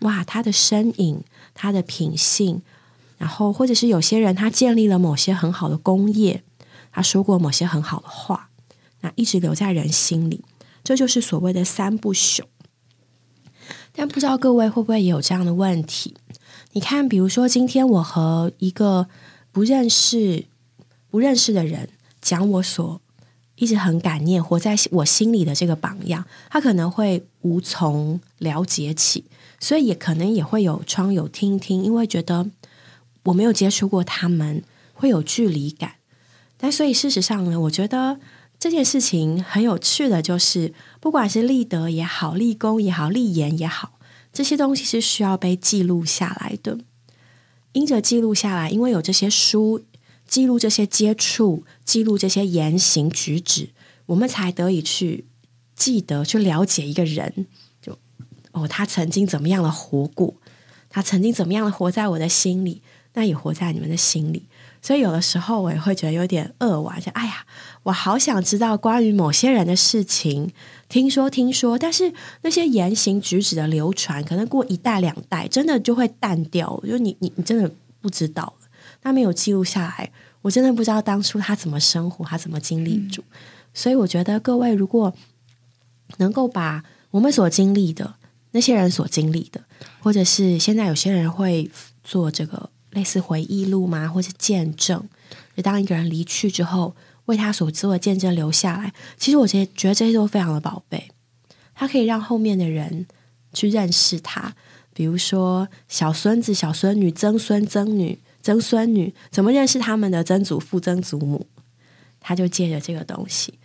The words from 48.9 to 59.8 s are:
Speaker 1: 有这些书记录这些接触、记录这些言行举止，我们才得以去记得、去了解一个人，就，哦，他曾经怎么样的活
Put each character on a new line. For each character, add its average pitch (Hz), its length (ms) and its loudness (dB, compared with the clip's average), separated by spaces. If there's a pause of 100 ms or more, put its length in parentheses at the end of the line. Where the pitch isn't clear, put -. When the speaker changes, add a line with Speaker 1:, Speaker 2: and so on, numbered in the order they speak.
Speaker 1:
有 180 120 0
这 185 100 -2
些 196 160 2
书 214 560 2 (420)
记 262 200 2
录 247 120 2
这 220 120 0
些 214 160 2
接 214 280 2
触、 208 520 0 (180)
记 226 180 0
录 214 140 2
这 190 100 0
些 196 200 0
言 170 320 2
行 156 320 2
举 156 280 -4
止， 147 300 -2 (380)
我 175 100 0
们 233 100 2
才 185 240 -2
得 180 200 -2
以 175 100 0
去 165 460 -4 (500)
记 247 240 0
得、 147 240 -4
去 214 140 0
了 185 260 2
解 151 240 -2
一 147 60 -6
个 180 100 0
人， 160 420 -6 (360)
就， - 160 -16 (540)
哦， 156 140 -4
他 202 200 -2
曾 170 240 -2
经 196 160 2
怎 151 160 -2
么 160 80 0
样 190 120 2
的 156 80 2
活 147 360 -4